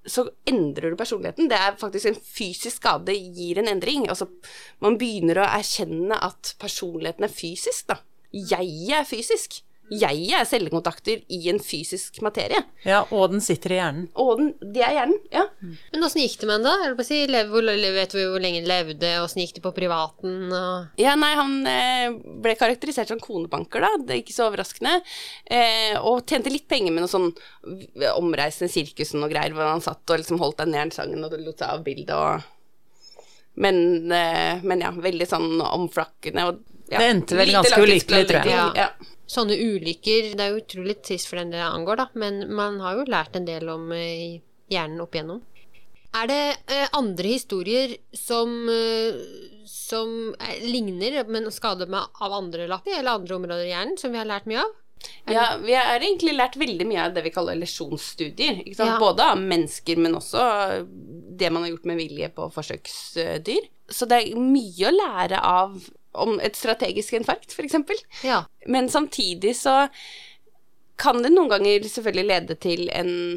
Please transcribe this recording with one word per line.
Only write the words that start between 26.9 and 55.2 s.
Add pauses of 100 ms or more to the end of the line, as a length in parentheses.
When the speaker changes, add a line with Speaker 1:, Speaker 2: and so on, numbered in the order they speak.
Speaker 1:
med
noe
sånn (340)
v-,
omreisende
sirkusen
og
greier,
hvor
han
satt
og
liksom
holdt
den
jernsangen
og
lot
seg
av
bildet
og, (1200)
men,
eh,
men
ja,
veldig
sånn
omflakkende
og, (320)
ja,
Speaker 2:
Det
endte
vel
Speaker 1:
lite
Speaker 2:
ganske
Speaker 1:
langtidsglad
Speaker 2:
ulykkelig,
tror
jeg.
Speaker 1:
lenge.
Speaker 3:
Ja.
Speaker 1:
Ja. (140)
Speaker 3:
Sånne
ulykker,
det
er
jo
utrolig (100)
trist
for
den
det
angår,
da,
men (100)
man
har
jo
lært
en
del
om,
eh, (340)
hjernen
opp
igjennom. (760)
Er
det, (340)
eh, (100)
andre
historier (240)
som, (180)
eh, (540)
som,
eh,
ligner, (100)
men
skader
med, (140)
av
andre
lapper
eller
andre
områder
i
hjernen,
som
vi
har
lært
mye
av? (560)